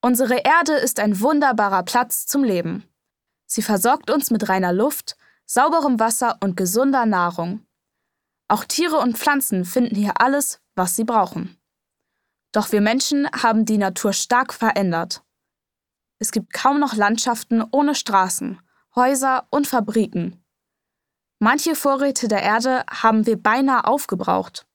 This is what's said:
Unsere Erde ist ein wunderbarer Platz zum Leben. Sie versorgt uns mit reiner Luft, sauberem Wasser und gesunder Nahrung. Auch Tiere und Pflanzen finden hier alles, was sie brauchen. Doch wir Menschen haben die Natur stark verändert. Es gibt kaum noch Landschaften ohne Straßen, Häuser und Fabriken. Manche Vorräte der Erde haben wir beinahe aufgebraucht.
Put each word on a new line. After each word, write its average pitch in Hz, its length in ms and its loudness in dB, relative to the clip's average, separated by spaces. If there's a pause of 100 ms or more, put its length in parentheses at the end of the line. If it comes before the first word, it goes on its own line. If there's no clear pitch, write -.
Unsere 247 380 2
Erde 311 340 2
ist 262 260 0
ein 202 220 0
wunderbarer 226 640 2
Platz 240 420 -2
zum 285 160 0
Leben. 180 420 -2 (640)
Sie - 160 -4
versorgt 220 480 0
uns 285 200 0
mit 214 180 0
reiner 185 240 0
Luft, 226 440 -2 (300)
sauberem 285 540 2
Wasser 226 400 0
und 190 160 -2
gesunder 233 500 0
Nahrung. 175 580 -2 (840)
Auch - 160 0
Tiere 320 340 0
und 233 180 0
Pflanzen 269 480 0
finden 240 300 0
hier 202 260 0
alles, 277 400 0 (140)
was 185 220 -2
sie 226 80 -2
brauchen. 185 520 -2 (960)
Doch 214 200 0
wir 214 80 2
Menschen 269 500 0
haben 226 340 2
die 214 140 0
Natur 196 340 -2
stark 247 400 0
verändert. 180 720 -2 (960)
Es - 140 -6
gibt - 200 -6
kaum 285 280 2
noch 254 140 -2
Landschaften 226 760 0
ohne 285 220 2
Straßen, 185 680 -2 (340)
Häuser 262 560 0
und 285 160 0
Fabriken. 208 800 -2 (920)
Manche 302 360 2
Vorräte 277 540 -2
der 208 140 0
Erde 233 480 0
haben 220 360 2
wir 226 140 0
beinahe 254 460 2
aufgebraucht. 190 880 -2